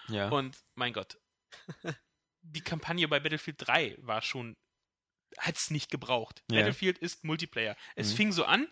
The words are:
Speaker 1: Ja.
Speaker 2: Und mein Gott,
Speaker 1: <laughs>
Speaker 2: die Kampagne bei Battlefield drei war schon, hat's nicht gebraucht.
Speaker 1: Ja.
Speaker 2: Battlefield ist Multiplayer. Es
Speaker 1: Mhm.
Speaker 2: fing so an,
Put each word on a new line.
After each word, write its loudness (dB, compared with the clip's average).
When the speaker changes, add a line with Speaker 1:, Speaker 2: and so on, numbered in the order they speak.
Speaker 1:
Ja. 0
Speaker 2:
Und 0
mein -2
Gott, -8
Speaker 1:
<laughs> -10
Speaker 2:
die -12
Kampagne -2
bei 4
Battlefield -4
drei 2
war -2
schon, -6
hat's -2
nicht -2
gebraucht. -2
Speaker 1:
Ja. 6
Speaker 2:
Battlefield 2
ist -8
Multiplayer. -2
Es 0
Speaker 1:
Mhm. 0
Speaker 2:
fing 4
so 2
an, 4